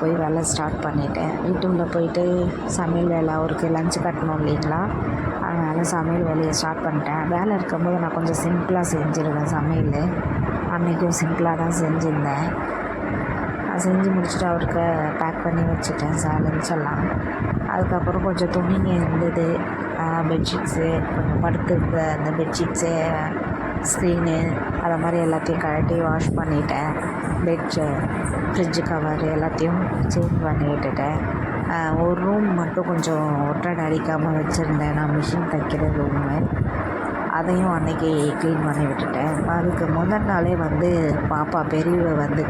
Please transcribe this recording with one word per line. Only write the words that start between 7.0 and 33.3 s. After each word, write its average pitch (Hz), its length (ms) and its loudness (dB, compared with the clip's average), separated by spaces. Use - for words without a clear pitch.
வேலை 190 280 2
இருக்கும்போது 175 420 0
நான் 165 160 -2
கொஞ்சம் 165 220 0
சிம்பிளாக 175 380 2
செஞ்சுருவேன் 151 500 0
சமையல். 156 640 0
அன்றைக்கும் 170 540 0
சிம்பிளாக 165 320 0
தான் 165 160 0
செஞ்சுருந்தேன். 156 640 0
அதை 185 240 0
செஞ்சு 190 180 4
முடிச்சுட்டு 185 340 0
அவருக்கு 170 360 0
பேக் 160 240 -2
பண்ணி 170 200 0
வச்சுட்டேன் 165 600 0
சா-, 151 160 2
லஞ்ச் 156 320 0
எல்லாம். 147 320 0
அதுக்கப்புறம் 180 540 0
கொஞ்சம் 180 260 0
துணிங்க 185 380 2
இருந்தது, 170 720 2
ஆ, 165 220 0
பெட்ஷீட்ஸு, 160 840 0
கொஞ்சம் - 260 0
படுத்துருந்த 165 720 2
அந்த 151 180 -2
பெட்ஷீட்ஸு, 165 600 -2
ஸ்க்ரீனு, 165 760 0
அதை 170 160 0
மாதிரி 165 340 2
எல்லாத்தையும் 160 280 0
கழட்டி 160 400 0
வாஷ் 160 340 2
பண்ணிட்டேன். 151 580 0
பெட்ஷீ-, 156 640 0
ஃப்ரிட்ஜு 170 360 0
கவர் 156 340 0
எல்லாத்தையும் 160 580 0
சேஞ்ச் 170 340 2
பண்ணி 151 220 0
விட்டுட்டேன். 143 520 0
ஆ, 160 220 0
ஒரு 170 220 2
ரூம் 196 400 2
மட்டும் 170 320 0
கொஞ்சம் 151 640 0